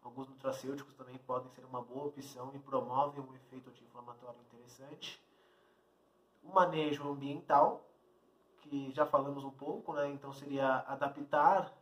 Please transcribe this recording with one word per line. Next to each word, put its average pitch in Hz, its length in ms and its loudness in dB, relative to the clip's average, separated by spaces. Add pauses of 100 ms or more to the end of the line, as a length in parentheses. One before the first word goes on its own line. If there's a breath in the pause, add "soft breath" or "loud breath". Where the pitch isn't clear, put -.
alguns 127 260 -12
nutracêuticos 135 640 -6
também 127 240 -18
podem 127 360 -6
ser - 120 -20
uma 127 160 -8
boa 135 280 -6
opção 139 460 -12
e 139 40 -10
promovem 135 680 0
um 131 100 -16
efeito 127 360 -18
anti-inflamatório 120 720 -18
interessante. 123 760 -16 (1200 soft breath)
O 165 100 -16
manejo 156 560 2
ambiental, 139 800 2 (680)
que 139 320 -8
já 147 160 2
falamos 139 380 2
um 139 60 -8
pouco, 160 440 -8
né? 143 160 0
Então 139 200 -10
seria 139 500 0
adaptar 147 1000 4